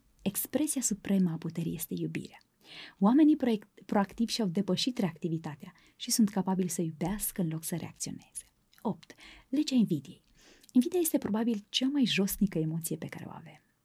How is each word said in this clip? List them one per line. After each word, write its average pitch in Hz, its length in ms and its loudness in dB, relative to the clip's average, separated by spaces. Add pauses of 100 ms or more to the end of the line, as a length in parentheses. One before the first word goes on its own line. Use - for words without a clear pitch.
(220)
Expresia 277 580 -2
supremă 196 500 0
a 160 60 -4
puterii 165 380 -6
este 165 200 -8
iubirea. 165 440 -8 (600)
Oamenii 294 380 8
proiect-, 226 500 -2
proactivi 214 460 0
și-au 214 160 0
depășit 185 500 0
reactivitatea 160 720 -4 (240)
și - 140 -12
sunt 220 180 4
capabili 185 400 0
să 175 140 -2
iubească 170 600 -4
în 165 60 0
loc 160 160 -6
să - 120 -4
reacționeze. - 760 -12 (320)
Opt. - 320 -6 (340)
Legea 294 260 0
invidiei. 170 480 0 (500)
Invidia 339 280 4
este 311 180 2
probabil 220 500 0
cea 262 200 0
mai 277 160 2
josnică 190 540 2
emoție 160 380 -2
pe - 100 -10
care - 220 -12
o - 20 -12
avem. - 320 -18 (220)